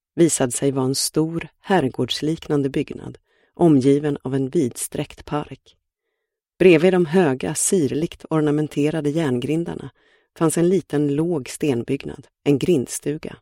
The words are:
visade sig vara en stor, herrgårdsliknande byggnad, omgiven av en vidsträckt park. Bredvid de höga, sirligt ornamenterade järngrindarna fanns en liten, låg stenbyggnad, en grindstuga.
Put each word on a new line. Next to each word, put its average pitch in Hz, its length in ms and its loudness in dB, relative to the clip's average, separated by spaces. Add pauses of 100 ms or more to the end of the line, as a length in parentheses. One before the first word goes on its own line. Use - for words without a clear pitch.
(140)
visade 143 380 2
sig 139 200 -2
vara 131 120 -2
en 131 100 0
stor, 160 540 -4 (100)
herrgårdsliknande 147 1120 -2
byggnad, 131 500 -8 (360)
omgiven 143 680 4
av 131 120 -6
en 135 160 -2
vidsträckt - 760 -4
park. - 520 -10 (840)
Bredvid 175 340 6
de 180 140 2
höga, 156 480 0
sirligt 151 760 -2
ornamenterade 151 800 0
järngrindarna 147 800 -4 (480)
fanns 165 200 0
en 170 100 2
liten, 147 460 0
låg 160 340 -2
stenbyggnad, 143 760 -4 (180)
en 143 140 4
grindstuga. - 840 -4